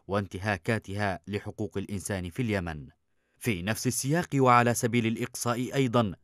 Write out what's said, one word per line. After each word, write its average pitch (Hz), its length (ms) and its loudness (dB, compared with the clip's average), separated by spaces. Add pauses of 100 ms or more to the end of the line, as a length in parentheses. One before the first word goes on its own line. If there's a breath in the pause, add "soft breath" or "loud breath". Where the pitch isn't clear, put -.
وانتهاكاتها 101 1200 -2
لحقوق 101 500 -6
الإنسان 95 520 -4
في 131 120 -6
اليمن. 85 460 -2 (520)
في 95 220 -2
نفس 110 260 -2
السياق 143 480 0
وعلى 120 380 6
سبيل 113 320 2
الإقصاء 117 680 -4
أيضًا، 120 380 2 (100)